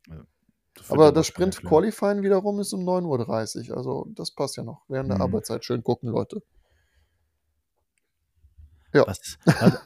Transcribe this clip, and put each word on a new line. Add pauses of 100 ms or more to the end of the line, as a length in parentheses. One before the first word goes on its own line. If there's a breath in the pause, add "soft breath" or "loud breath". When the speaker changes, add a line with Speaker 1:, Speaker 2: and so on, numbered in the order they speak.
Speaker 1:
Ja, (580)
das
Speaker 2:
Aber
Speaker 1:
wird
Speaker 2:
das
Speaker 1:
ja
wahrscheinlich
Speaker 2:
Sprint-Qualifying
wiederum
ist
um
neun
Uhr
dreißig.
Also
das
passt
ja
noch.
Während
der
Speaker 1:
Hm.
Speaker 2:
Arbeitszeit
schön
gucken,
Leute. (2500)
Ja.
Speaker 1:
Was,
warte,